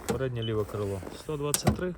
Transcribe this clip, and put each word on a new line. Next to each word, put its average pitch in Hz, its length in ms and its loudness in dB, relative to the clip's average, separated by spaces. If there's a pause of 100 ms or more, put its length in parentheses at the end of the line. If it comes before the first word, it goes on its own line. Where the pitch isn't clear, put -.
Переднє 120 360 0
ліве 110 220 2
крило 101 360 -2 (180)
сто 156 180 -4
двадцять 147 400 2
три, 180 220 -2